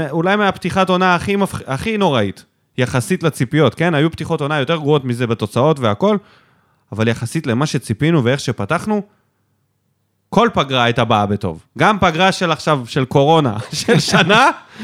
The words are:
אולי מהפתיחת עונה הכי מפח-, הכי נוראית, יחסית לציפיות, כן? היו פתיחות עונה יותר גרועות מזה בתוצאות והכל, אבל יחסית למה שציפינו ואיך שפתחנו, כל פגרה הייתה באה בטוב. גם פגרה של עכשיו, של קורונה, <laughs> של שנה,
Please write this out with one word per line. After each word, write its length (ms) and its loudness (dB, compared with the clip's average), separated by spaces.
אולי 260 0
מהפתיחת 540 0
עונה 260 2
הכי 200 -2
מפח-, 320 -2
הכי 300 -4
נוראית, 480 0
יחסית 460 -2
לציפיות, 520 0
כן? 200 0
היו 160 0
פתיחות 300 -6
עונה 180 -2
יותר 180 -2
גרועות 280 0
מזה 220 -2
בתוצאות 520 0
והכל, 380 0
אבל 160 -2
יחסית 400 -4
למה 180 0
שציפינו 580 0
ואיך 160 2
שפתחנו, 640 -4
כל 240 2
פגרה 300 0
הייתה 220 2
באה 200 2
בטוב. 400 -4
גם 220 2
פגרה 320 2
של 200 -2
עכשיו, 360 0
של 180 -2
קורונה, 520 2
<laughs> 160 -8
של 160 2
שנה, 500 4